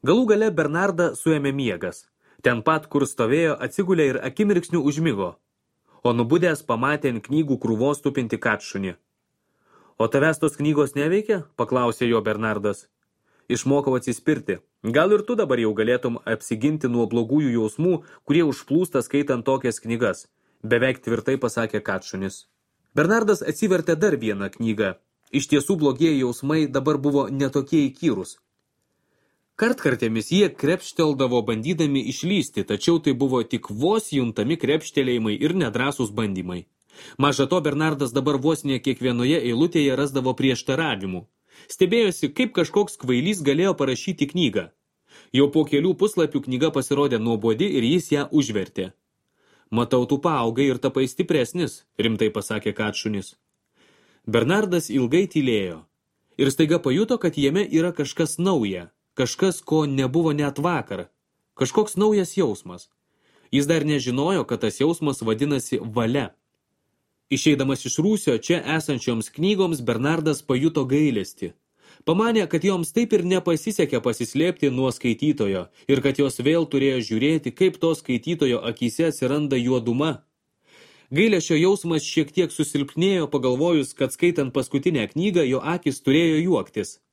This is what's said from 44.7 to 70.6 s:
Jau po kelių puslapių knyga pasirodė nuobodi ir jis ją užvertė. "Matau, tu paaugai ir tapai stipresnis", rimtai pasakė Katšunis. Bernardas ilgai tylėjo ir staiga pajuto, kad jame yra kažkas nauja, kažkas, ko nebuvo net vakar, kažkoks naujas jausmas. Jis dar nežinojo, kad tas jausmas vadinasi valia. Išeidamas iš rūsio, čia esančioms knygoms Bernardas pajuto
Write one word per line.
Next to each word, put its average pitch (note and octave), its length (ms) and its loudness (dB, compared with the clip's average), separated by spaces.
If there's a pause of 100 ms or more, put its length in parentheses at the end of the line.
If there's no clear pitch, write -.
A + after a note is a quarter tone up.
Jau C#3+ 180 6
po D#3 120 4
kelių D#3 320 2
puslapių E3 500 0
knyga C3 260 0
pasirodė C#3 480 0
nuobodi A2+ 480 0 (100)
ir A#2 60 2
jis D#3+ 280 2
ją D3 200 0
užvertė. G#2 600 -2 (800)
"Matau, A#2+ 340 2
tu C#3+ 140 0
paaugai C3+ 480 0
ir B2+ 100 0
tapai C3+ 300 0
stipresnis", D3+ 760 -2 (120)
rimtai A2 320 0
pasakė G#2 440 -4
Katšunis. G#2 600 -6 (920)
Bernardas E3 640 2
ilgai C3+ 380 2
tylėjo G2+ 580 -2 (520)
ir C#3 140 2
staiga D#3+ 280 2
pajuto, G#3+ 380 0
kad F3 200 -2
jame D3 340 2
yra E3 200 2
kažkas D#3 460 -4
nauja, A2 540 -2 (240)
kažkas, F3 460 0
ko D#3 240 0
nebuvo C#3 480 0
net C#3+ 260 -2
vakar, C#3+ 500 -4 (460)
kažkoks G#3 420 0
naujas G#3 400 2
jausmas. G2 520 -4 (600)
Jis C#3 140 2
dar D#3 200 0
nežinojo, C#3+ 600 0
kad A#2 160 -4
tas A2 180 -4
jausmas D3+ 420 -2
vadinasi B2 600 -2
valia. A2+ 480 -2 (1000)
Išeidamas C3+ 540 2
iš - 120 -4
rūsio, D#3+ 400 2
čia E3 220 0 (160)
esančioms B2 580 -2
knygoms F3+ 480 0
Bernardas C#3+ 640 0
pajuto C#3 400 2